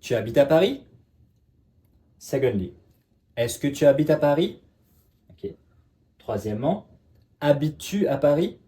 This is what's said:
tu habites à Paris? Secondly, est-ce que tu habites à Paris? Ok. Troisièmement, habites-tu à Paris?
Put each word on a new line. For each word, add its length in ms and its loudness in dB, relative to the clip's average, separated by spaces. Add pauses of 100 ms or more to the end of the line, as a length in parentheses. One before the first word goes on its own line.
tu 140 -6
habites 240 -2
à 80 6
Paris? 380 2 (1300)
Secondly, 560 -2 (600)
est-ce 220 -4
que 100 -4
tu 180 0
habites 240 4
à 60 4
Paris? 460 0 (680)
Ok. 200 -16 (680)
Troisièmement, 680 -6 (540)
habites-tu 680 -2
à 120 -2
Paris? 500 0